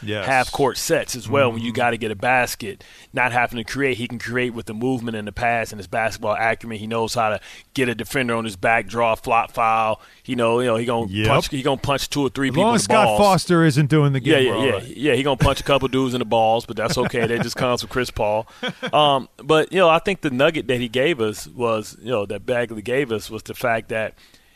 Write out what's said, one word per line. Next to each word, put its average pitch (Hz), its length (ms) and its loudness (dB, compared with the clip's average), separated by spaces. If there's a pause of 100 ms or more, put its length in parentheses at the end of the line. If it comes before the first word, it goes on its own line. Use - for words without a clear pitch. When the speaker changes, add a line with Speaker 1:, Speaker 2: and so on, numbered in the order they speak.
Speaker 1:
Yes. 104 240 -4
Speaker 2:
half-court 131 520 0
sets 127 400 -2
as 101 100 -12
well 131 240 2
when 113 100 -6
you 117 120 -4
Speaker 1:
Mm-hmm. - 20 -4
Speaker 2:
gotta 120 220 0
get 110 140 -4
a 104 40 -6
basket, 120 680 -2 (300)
not 123 220 0
having 120 240 0
to 113 80 -8
create. 131 320 -2
He 117 100 -6
can 120 120 -8
create 123 340 -4
with 110 140 -10
the 113 60 -10
movement 117 440 -2
and 104 100 -8
the 98 60 -10
pass 117 400 -2
and 107 60 -12
his 90 80 -12
basketball 110 520 -2
acumen. 113 380 -2
He 107 100 -10
knows 113 260 -2
how 117 180 0
to 101 100 -4 (320)
get 127 160 0
a 117 60 -2
defender 120 400 -2
on 113 100 -2
his 104 100 -8
back, 117 320 2
draw 113 240 0
a 110 60 2
flop 117 340 0
foul. 113 480 0 (240)
You 131 140 -6
know, 117 240 2
you 127 60 0
know, 113 100 2
he 120 80 -2
gonna 117 240 -2
Speaker 1:
Yep. 104 180 0
Speaker 2:
punch, 123 220 2
he 135 120 -6
gonna 139 140 0
punch - 340 -2
two 143 120 -2
or 131 80 2
three 135 180 -2
Speaker 1:
As 131 40 -2
Speaker 2:
people 156 120 2
Speaker 1:
long 226 80 4
Speaker 2:
in 240 40 4
Speaker 1:
as 202 120 2
Speaker 2:
the 208 60 4
Speaker 1:
Scott 214 120 6
Speaker 2:
balls. 208 140 4
Speaker 1:
Foster 180 460 6
isn't 143 240 4
doing 143 240 4
the 131 80 -2
game, 135 100 2
Speaker 2:
Yeah, 143 80 6
yeah, 127 120 4
Speaker 1:
we're - 80 0
all - 60 2
Speaker 2:
yeah, 127 100 2
Speaker 1:
right. 117 200 -6
Speaker 2:
yeah. 135 200 2
He 135 80 2
gonna 139 120 2
punch 135 240 2
a - 40 -8
couple 131 260 2
dudes 131 240 0
in 127 60 -2
the 120 60 -4
balls, 113 400 2
but 110 120 -10
that's 113 200 -2
okay. 120 300 0
That 117 140 0
just 117 160 -4
comes 123 240 0
with 104 100 -10
Chris 123 200 -2
Paul. 107 360 -2 (140)
Speaker 1:
<laughs> 247 320 -8
Speaker 2:
Um, 143 340 4 (100)
but, 156 360 2
you 180 60 2
know, 175 100 6
I 160 100 4
think 196 220 -4
the 151 100 0
nugget 135 360 2
that 123 120 0
he 123 100 -4
gave 131 320 0
us 104 260 -4
was, 113 540 -4
you 110 100 -10
know, 104 140 0
that 101 200 -10
Bagley 120 360 -2
gave 120 300 -2
us 107 180 -6
was 110 140 -10
the 113 120 -12
fact 113 340 -2
that, 110 240 -4 (420)